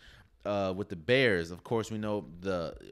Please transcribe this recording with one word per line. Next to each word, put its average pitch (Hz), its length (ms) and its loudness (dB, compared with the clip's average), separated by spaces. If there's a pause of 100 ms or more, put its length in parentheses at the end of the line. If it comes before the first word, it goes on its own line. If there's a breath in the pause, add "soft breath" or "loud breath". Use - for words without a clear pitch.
(460 loud breath)
uh, 98 300 0
with 98 140 -6
the 95 80 -8
Bears. 98 520 4
Of 87 140 -12
course, 110 260 0
we 110 80 -4
know 104 280 -2 (160)
the, 87 340 -2 (160)